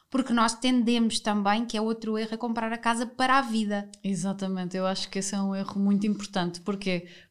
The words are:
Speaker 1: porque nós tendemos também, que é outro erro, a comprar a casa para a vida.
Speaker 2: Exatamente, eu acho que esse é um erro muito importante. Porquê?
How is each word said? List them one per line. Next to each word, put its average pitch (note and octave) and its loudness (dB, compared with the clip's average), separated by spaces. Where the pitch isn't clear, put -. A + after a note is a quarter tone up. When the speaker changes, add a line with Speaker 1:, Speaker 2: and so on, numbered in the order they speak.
Speaker 1:
porque B3 0
nós A#3 4
tendemos A#3+ 2
também, G#3 2
que A3+ -6
é G#3+ 0
outro A3 -2
erro, A3 -6
a A3 -4
comprar A3+ -4
a A#3 -4
casa A#3 0
para C4 2
a C4+ 4
vida. G#3 -2
Speaker 2:
Exatamente, F#3+ -2
eu F#3 0
acho F#3+ -2
que F#3+ -4
esse G3 -4
é G3 -2
um G3 0
erro G3 -4
muito G3+ 4
importante. F#3+ -2
Porquê? F#3+ -2